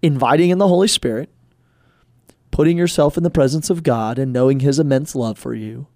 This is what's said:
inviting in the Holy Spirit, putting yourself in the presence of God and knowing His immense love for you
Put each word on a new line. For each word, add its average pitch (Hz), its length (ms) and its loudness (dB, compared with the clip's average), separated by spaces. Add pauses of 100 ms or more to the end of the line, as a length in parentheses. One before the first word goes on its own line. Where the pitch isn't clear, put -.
inviting 143 480 2
in 180 80 2
the 202 100 4
Holy 185 200 4
Spirit, 123 420 -4 (1200)
putting 165 260 2
yourself 160 400 0
in 170 60 -2
the 170 60 2
presence 147 400 0
of 170 140 -2
God 117 360 -2
and 135 140 -4
knowing 131 260 2
His 139 200 0
immense 143 360 0
love 113 220 -4
for 123 160 -10
you 113 420 -12